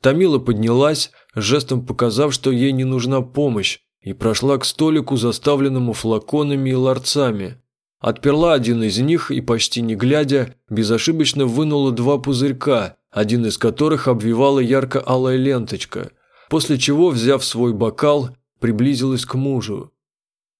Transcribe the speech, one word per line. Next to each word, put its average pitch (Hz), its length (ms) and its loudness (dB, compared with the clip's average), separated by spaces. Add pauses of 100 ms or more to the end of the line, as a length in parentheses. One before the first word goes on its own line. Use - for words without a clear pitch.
Тамила 156 360 4
поднялась, 123 720 0 (220)
жестом 127 500 -2
показав, 123 480 0
что 131 180 -2
ей 131 220 0
не 131 120 -2
нужна 131 360 -2
помощь, 127 600 -2 (200)
и 98 120 -10
прошла 123 460 0
к 131 60 -6
столику, 156 520 0
заставленному 127 760 0
флаконами 135 800 -2
и 131 40 0
ларцами. 127 880 -2 (380)
Отперла 151 560 2
один 117 280 0
из 107 160 0
них 143 320 0
и, 131 100 -2
почти 120 420 -2
не 113 120 -2
глядя, 135 600 0 (140)
безошибочно 127 760 0
вынула 143 460 0
два 123 260 2
пузырька, 131 760 0 (200)
один 113 300 0
из 104 100 -2
которых 147 520 0
обвивала 120 500 2
ярко-алая 131 760 0
ленточка, 123 760 -4 (400)
после 156 260 0
чего, 147 320 2
взяв 127 360 2
свой 120 280 0
бокал, 127 640 0 (240)
приблизилась 123 640 0
к - 120 -10
мужу. 120 540 -4 (680)